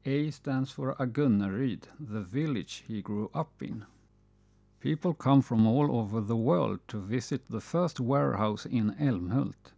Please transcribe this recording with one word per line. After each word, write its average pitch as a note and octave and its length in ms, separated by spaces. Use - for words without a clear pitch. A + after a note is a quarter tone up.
A D3 240
stands C3 400
for C3+ 300
Agunnaryd, A#2 880
the G#2+ 220
village A2+ 680
he G#2+ 160
grew G#2 320
up - 260
in. A2+ 240
People D#3 360
come C3+ 280
from A2 240
all B2+ 320
over A2 220
the G#2+ 160
world A#2 500
to G#2+ 140
visit A#2 500
the A2 100
first E3+ 380
warehouse A#2 680
in G#2+ 260
Älmhult. B2 840